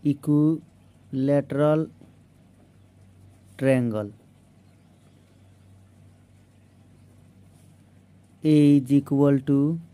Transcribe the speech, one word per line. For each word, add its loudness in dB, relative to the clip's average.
equilateral -4
triangle। -2
A 4
is -2
equal 0
to -2